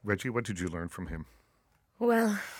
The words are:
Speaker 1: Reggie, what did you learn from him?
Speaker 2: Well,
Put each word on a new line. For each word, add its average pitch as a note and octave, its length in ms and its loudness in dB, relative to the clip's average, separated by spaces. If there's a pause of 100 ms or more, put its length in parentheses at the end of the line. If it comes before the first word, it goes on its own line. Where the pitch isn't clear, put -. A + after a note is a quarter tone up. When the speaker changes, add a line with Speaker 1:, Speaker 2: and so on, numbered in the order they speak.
Speaker 1:
Reggie, G#2 260 0
what A#2 160 0
did F#2+ 140 -4
you F#2 80 0
learn E2+ 220 -4
from F2+ 180 -8
him? D#2+ 180 -6 (720)
Speaker 2:
Well, A3+ 380 4 (220)